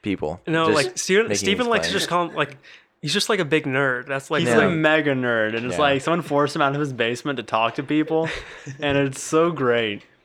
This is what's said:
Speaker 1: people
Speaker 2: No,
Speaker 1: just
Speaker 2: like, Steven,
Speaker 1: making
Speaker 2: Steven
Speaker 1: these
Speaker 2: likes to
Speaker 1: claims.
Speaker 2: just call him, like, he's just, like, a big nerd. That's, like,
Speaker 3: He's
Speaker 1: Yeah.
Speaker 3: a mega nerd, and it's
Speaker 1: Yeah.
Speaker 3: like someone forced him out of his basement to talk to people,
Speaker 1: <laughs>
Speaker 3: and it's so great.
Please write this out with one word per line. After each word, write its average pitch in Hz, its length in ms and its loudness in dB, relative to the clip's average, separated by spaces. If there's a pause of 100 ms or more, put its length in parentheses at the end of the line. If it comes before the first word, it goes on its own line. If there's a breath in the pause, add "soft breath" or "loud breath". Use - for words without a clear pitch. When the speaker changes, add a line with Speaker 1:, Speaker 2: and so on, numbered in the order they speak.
Speaker 1:
people 87 440 -4
Speaker 2:
No, 165 260 0
Speaker 1:
just 156 40 4 (100)
Speaker 2:
like, - 120 -8
Steven, 196 300 2
Speaker 1:
making 208 100 -2
Speaker 2:
Steven 202 280 0
Speaker 1:
these 233 60 0
Speaker 2:
likes - 160 0
to 175 40 -4
Speaker 1:
claims. 190 100 -2
Speaker 2:
just - 80 -4
call 170 200 0
him, - 60 -12
like, 147 220 -4 (440 loud breath)
he's 147 120 -6
just, 196 160 0
like, 214 100 0
a 165 60 0
big 151 200 0
nerd. 131 420 0
That's, 135 220 -6
like, 156 120 0
Speaker 3:
He's - 80 2
Speaker 1:
Yeah. - 180 6
Speaker 3:
a - 20 4
mega 156 440 2
nerd, 117 420 0
and 117 100 -2
it's 123 100 -4
Speaker 1:
Yeah. 151 60 0
Speaker 3:
like 139 200 4
someone 170 200 0
forced 143 340 0
him 160 60 0
out 139 140 2
of 143 40 -2
his 143 140 -2
basement 120 440 -2
to 120 60 -8
talk 113 320 0
to 147 80 -4
people, 156 460 0 (240)
Speaker 1:
<laughs> 139 260 -16
Speaker 3:
and 143 180 0
it's 139 240 0
so 165 300 2
great. 120 520 0 (220)